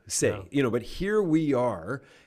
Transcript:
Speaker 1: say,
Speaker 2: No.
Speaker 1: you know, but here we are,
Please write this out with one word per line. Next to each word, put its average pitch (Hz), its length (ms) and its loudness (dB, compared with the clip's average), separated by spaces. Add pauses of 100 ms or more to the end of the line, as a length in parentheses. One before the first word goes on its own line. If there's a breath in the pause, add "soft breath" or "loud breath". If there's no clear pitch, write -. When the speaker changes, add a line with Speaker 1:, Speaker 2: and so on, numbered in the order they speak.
Speaker 1:
say, 117 240 0
Speaker 2:
No. 98 200 -6
Speaker 1:
you 139 120 0
know, 123 80 2
but 117 120 0
here 208 400 0
we 156 320 2
are, 120 480 -2 (240 loud breath)